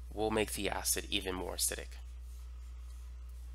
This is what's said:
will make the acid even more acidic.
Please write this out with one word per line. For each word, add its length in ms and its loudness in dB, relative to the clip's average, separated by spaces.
will 200 4
make 220 6
the 180 2
acid 400 2
even 240 2
more 180 0
acidic. 460 0